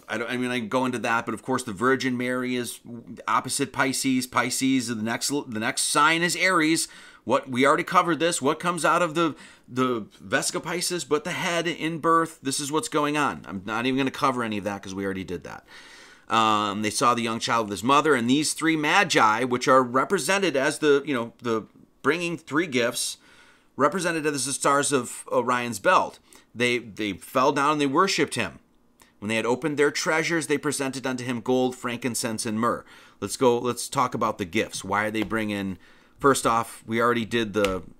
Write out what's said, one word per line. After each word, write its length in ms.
I 100
don't, 120
I 60
mean, 140
I 100
can 80
go 180
into 140
that, 260
but 80
of 80
course, 220
the 80
Virgin 440
Mary 400
is 240
opposite 460
Pisces. 540
Pisces, 600
the 80
next, 320
the 320
next 220
sign 400
is 140
Aries. 520
What, 260
we 160
already 180
covered 360
this. 200
What 180
comes 280
out 160
of 120
the, 200
the 340
vesica 380
Piscis 440
but 180
the 80
head 340
in 320
birth? 440
This 160
is 140
what's 160
going 300
on. 280
I'm 200
not 180
even 140
gonna 120
cover 320
any 160
of 60
that 180
'cause 120
we 100
already 200
did 200
that. 220
Um, 480
they 80
saw 240
the 80
young 160
child 280
with 60
his 120
mother, 300
and 160
these 240
three 220
magi, 680
which 240
are 140
represented 760
as 220
the, 260
you 100
know, 180
the 240
bringing 360
three 280
gifts, 520
represented 480
as 220
the 60
stars 400
of 380
Orion's 480
belt. 400
They, 240
they 340
fell 400
down 200
and 80
they 60
worshipped 480
him. 240
When 100
they 80
had 100
opened 300
their 140
treasures, 560
they 120
presented 480
unto 180
him 160
gold, 360
frankincense, 680
and 120
myrrh. 260
Let's 160
go, 220
let's 300
talk 260
about 240
the 60
gifts. 400
Why 200
are 60
they 120
bringing, 540
first 280
off, 400
we 140
already 240
did 280
the, 300